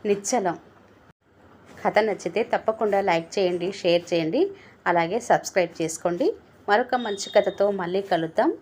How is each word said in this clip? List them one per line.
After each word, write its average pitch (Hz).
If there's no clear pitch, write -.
నిశ్చలం. 202
కథ 185
నచ్చితే 208
తప్పకుండా 214
లైక్ 170
చేయండి, 180
షేర్ 175
చేయండి, 185
అలాగే 175
సబ్స్క్రైబ్ 165
చేసుకోండి. 175
మరొక 240
మంచి 214
కథతో 202
మళ్ళీ 190
కలుద్దాం. 185